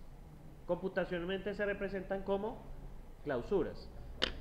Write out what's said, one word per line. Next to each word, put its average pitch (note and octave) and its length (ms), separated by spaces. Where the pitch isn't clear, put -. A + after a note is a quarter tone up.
Computacionalmente F3+ 880
se G#3 120
representan G3 580
como G3+ 400
clausuras. C3 640